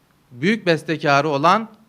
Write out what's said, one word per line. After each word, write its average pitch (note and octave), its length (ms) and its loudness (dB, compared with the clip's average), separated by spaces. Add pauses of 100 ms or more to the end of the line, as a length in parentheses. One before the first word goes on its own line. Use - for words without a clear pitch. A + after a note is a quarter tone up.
(300)
büyük F3+ 360 -4
bestekarı D3+ 640 0
olan E3+ 400 0 (200)